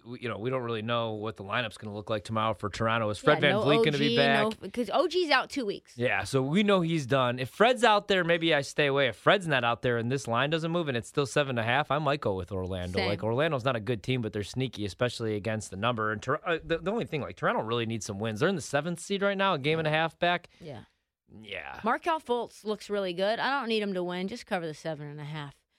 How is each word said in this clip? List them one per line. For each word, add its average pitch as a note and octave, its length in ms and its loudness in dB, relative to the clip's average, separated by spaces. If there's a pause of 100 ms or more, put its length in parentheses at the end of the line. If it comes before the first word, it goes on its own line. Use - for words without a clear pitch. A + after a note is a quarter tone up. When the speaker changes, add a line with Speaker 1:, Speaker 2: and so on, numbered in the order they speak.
Speaker 1:
we, A#2+ 160 -14
you A#2+ 80 -6
know, G#2+ 80 -4
we A2+ 140 -4
don't C3 100 -2
really A#2 220 -4
know A#2 320 -2
what G#2+ 240 -6
the G2+ 60 -10
lineup's A2 340 -4
gonna G#2+ 160 -10
look G#2 160 -6
like G#2+ 140 -2
tomorrow A2 280 0
for G#2 160 -6
Toronto. A2+ 400 0
Is G#2 80 -4
Fred D3+ 260 4
Speaker 2:
Yeah, D3 100 6
no - 100 2
Speaker 1:
VanVleet D3 220 6
gonna D3 120 2
be C#3+ 100 2
Speaker 2:
O D3+ 40 2
G, - 80 2
Speaker 1:
back? C#3 440 4
Speaker 2:
no, F#3+ 60 -8
'cause G#3+ 240 -4
O D4 160 4
G's E4 220 0
out B3+ 180 4
two C4+ 160 -4
weeks. - 320 -8
Speaker 1:
Yeah, A2 280 0
so C3 180 0
we D#3 200 2
know G3+ 200 4
he's E3 240 0
done. B2+ 320 2
If B2+ 100 -4
Fred's A#3 340 4
out G#3 260 6
there, F#3+ 140 4
maybe E3 300 4
I C#3+ 80 4
stay C#3+ 280 0
away. C3+ 200 4
If A2 80 -4
Fred's F#3 320 4
not C3 160 2
out A#2 160 0
there A#2+ 160 2
and A#2 160 0
this C3 160 -4
line B2 220 2
doesn't E3 200 -2
move E3+ 180 -2
and B2 100 -2
it's A2 100 -8
still D3 160 0
seven C#3 340 0
and - 20 2
a - 20 2
half, B2 280 2
I C#3 80 2
might D3 220 0
go G#2 140 0
with F#2 180 -6
Orlando. F#2 460 -4
Speaker 2:
Same. F#2+ 100 0
Speaker 1:
Like, G2 160 -2
Orlando's B2+ 400 0
not B2+ 120 0
a A2+ 40 -6
good G#2+ 220 -2
team, B2+ 180 -2
but G#2+ 140 -4
they're G#2 80 -2
sneaky, A2 420 -4
especially A2 520 -2
against G#2+ 340 -4
the F#2 80 -10
number. A2 340 0
And G#2+ 80 -4
Tor-, D3 260 -2
uh, E3+ 160 0
the, D#3+ 160 -2
the E3 120 -4
only G#3 160 -2
thing, C#3+ 160 -4
like, F#2+ 140 -8
Toronto G3 260 0
really A#2 240 -2
needs A2+ 180 -4
some G2 140 -6
wins. G#2+ 220 -4
They're E3+ 100 4
in G3 60 0
the C#3+ 40 -4
seventh D3+ 400 -2
seed G3 220 -4
right G3+ 160 0
now, G3 160 2
a D3 40 0
game D#3 200 0
and D#3 100 0
a - 20 0
Speaker 2:
Yeah. D#3 60 2
Speaker 1:
half D#3+ 220 -2
back. F3 320 0 (100)
Speaker 2:
Yeah. C#3+ 200 -14 (640)
Speaker 1:
Yeah. F2 400 -12
Speaker 2:
Markelle D4+ 380 -2
Fultz A#3 460 -6
looks G#3 240 -6
really G3 240 -2
good. G3 240 0
I C4+ 220 0
don't A3+ 100 -4
need A3 120 0
him G3+ 120 -4
to F3+ 100 -2
win. F3+ 240 -4
Just A#3 160 -12
cover F3 220 -4
the D#3 80 -8
seven D3+ 320 -8
and D3 140 -14
a D3 40 -12
half. D3 300 -10 (240)